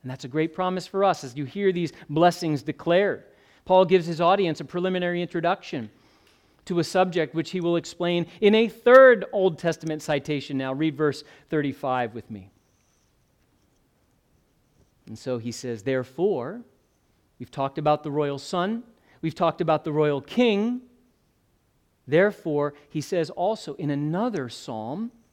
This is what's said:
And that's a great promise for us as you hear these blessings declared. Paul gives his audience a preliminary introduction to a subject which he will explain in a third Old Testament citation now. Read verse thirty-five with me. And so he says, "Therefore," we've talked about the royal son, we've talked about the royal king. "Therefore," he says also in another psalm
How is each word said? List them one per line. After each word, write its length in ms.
And 60
that's 140
a 60
great 240
promise 340
for 160
us 220
as 100
you 80
hear 300
these 180
blessings 540
declared. 600
Paul 180
gives 220
his 160
audience 400
a 40
preliminary 560
introduction 680
to 140
a 40
subject 520
which 160
he 80
will 160
explain 500
in 160
a 140
third 640
Old 260
Testament 420
citation 560
now. 140
Read 240
verse 300
thirty-five 640
with 180
me. 200
And 140
so 200
he 120
says, 320
"Therefore," 760
we've 140
talked 260
about 260
the 80
royal 280
son, 440
we've 140
talked 240
about 240
the 80
royal 300
king. 600
"Therefore," 680
he 140
says 280
also 440
in 160
another 580
psalm 640